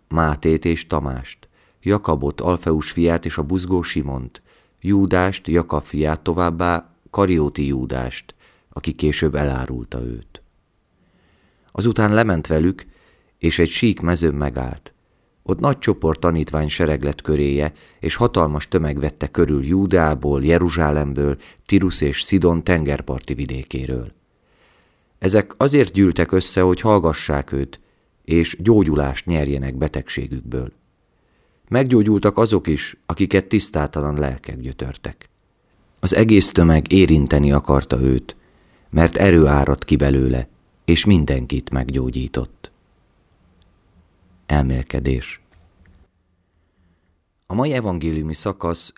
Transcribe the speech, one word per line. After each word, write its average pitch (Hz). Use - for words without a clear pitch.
Mátét 78
és 82
Tamást, 67
Jakabot, 78
Alfeus 82
fiát 85
és 82
a 78
buzgó 90
Simont, 67
Júdást, 95
Jakab 80
fiát, 76
továbbá 85
Karióti 80
Júdást, 65
aki -
később 76
elárulta 64
őt. 58
Azután 107
lement 107
velük, 80
és 82
egy 82
sík 104
mezőn 82
megállt. 65
Ott 90
nagy 139
csoport 82
tanítvány 78
sereg 76
lett 71
köréje, 73
és -
hatalmas 80
tömeg 76
vette 73
körül 76
Júdeából, 78
Jeruzsálemből, 73
Tirusz 90
és 71
Szidon 85
tengerparti 71
vidékéről. 65
Ezek 98
azért 139
gyűltek 87
össze, 92
hogy 90
hallgassák 80
őt, 67
és 82
gyógyulást 78
nyerjenek 69
betegségükből. 65
Meggyógyultak 110
azok 107
is, -
akiket 95
tisztátalan 73
lelkek 65
gyötörtek. 64
Az -
egész 110
tömeg 82
érinteni 73
akarta 69
őt, 65
mert 80
erő 85
áradt 69
ki 78
belőle, 65
és 85
mindenkit 69
meggyógyított. 65
Elmélkedés. 65
A 92
mai 135
evangéliumi 80
szakasz -